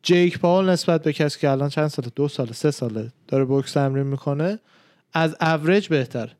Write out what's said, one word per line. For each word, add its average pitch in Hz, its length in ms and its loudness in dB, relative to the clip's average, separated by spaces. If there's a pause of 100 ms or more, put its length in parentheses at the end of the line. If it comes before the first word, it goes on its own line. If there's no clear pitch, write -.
جیک 175 360 4
پاول 185 300 2
نسبت 170 340 2
به 156 100 0
کسی 147 280 -2
که 147 100 2
الان 135 180 0
چند 151 200 0
ساله، 120 280 -6
دو 143 120 0
ساله، 123 240 -6
سه 147 180 0
ساله 113 420 -6 (160)
داره 135 160 2
بوکس 135 280 0
تمرین 139 340 0
می‌کنه، 147 520 -4 (540)
از 160 280 0
اوریج 165 480 2
بهتر. 123 520 -2